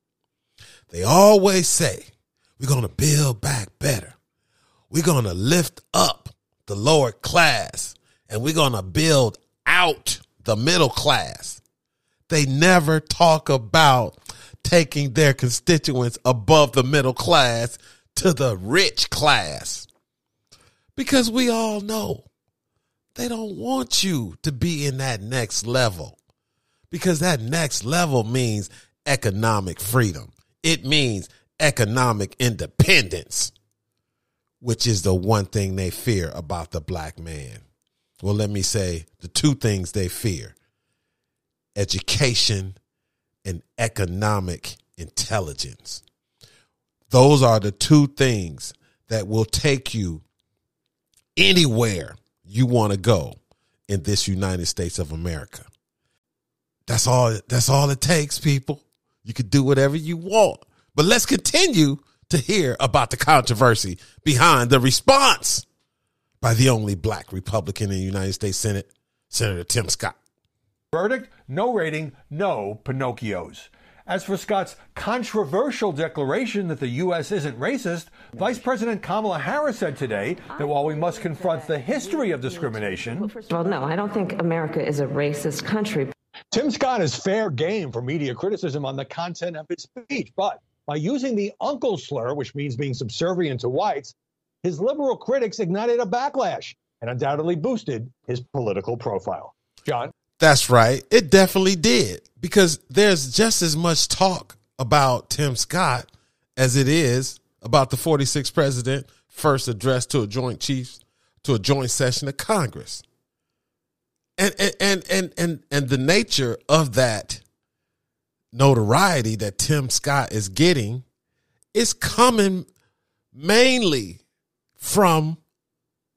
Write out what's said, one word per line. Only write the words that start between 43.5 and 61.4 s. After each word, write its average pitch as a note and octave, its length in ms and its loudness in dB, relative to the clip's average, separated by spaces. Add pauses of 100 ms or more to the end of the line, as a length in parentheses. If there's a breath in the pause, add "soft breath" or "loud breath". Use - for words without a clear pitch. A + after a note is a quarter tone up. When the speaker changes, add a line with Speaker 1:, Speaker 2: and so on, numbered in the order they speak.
Speaker 1:
economic G2+ 1000 -4 (200)
intelligence. - 1080 -8 (1080 soft breath)
Those C3+ 320 8
are A#2 160 6
the G2+ 140 -2
two D3 340 6
things G#2 680 -2 (360)
that A2 180 -4
will G#2+ 180 0
take - 500 -2
you F2 280 -4 (1120)
anywhere A#2+ 800 2 (280)
you G#2+ 220 0
want A2+ 260 2
to G2 60 -2
go F2+ 360 0 (540)
in G2 160 -2
this G2+ 240 -2
United F#2 380 -2
States F2 340 -6
of D#2 100 -6
America. E2+ 540 -10 (1200)
That's A#2 200 -2
all, B2 320 2 (100)
that's B2 220 0
all C#3 180 4
it C#3 140 -2
takes, D3+ 360 0
people. C#3+ 440 -2 (400)
You A2 100 -8
can A2+ 160 -6
do C#3 140 4
whatever C#3 340 4
you E3 220 -6
want. G3 420 2 (340)
But D3+ 120 4
let's A#3 180 4
continue G#3+ 720 2 (300)